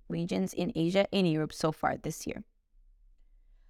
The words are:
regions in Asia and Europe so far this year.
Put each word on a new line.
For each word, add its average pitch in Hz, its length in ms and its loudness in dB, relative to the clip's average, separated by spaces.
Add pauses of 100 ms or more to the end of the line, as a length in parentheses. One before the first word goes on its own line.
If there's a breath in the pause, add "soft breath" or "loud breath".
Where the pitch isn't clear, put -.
regions 185 440 -2
in - 220 -2
Asia 175 360 2
and 190 160 4
Europe 156 260 2
so 160 180 0
far - 260 0
this - 300 -8
year. - 160 -8 (1300)